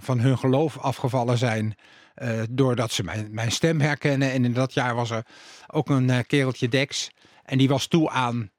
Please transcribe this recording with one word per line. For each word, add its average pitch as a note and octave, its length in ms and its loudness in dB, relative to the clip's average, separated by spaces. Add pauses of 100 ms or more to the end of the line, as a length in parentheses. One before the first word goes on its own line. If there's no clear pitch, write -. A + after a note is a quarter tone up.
van B2+ 140 0
hun B2+ 200 4
geloof C3 400 0
afgevallen B2 600 0
zijn, A2 360 0 (400)
eh, A2+ 360 -4
doordat B2 420 2
ze - 100 -2
mijn, G#2 280 -6
mijn A2+ 220 -4
stem E3 280 0
herkennen. C#3 520 0
En C3 120 2
in B2 80 2
dat C3 220 -2
jaar B2 200 0
was A#2 160 -2
er A2+ 160 -4 (400)
ook - 220 -4
een, B2+ 220 2
eh, B2+ 160 2
kereltje C3 420 0
Dex. C3+ 420 -2 (320)
En C3+ 160 -2
die C3+ 100 6
was C3+ 180 0
toe E3 240 2
aan, A#2+ 480 -2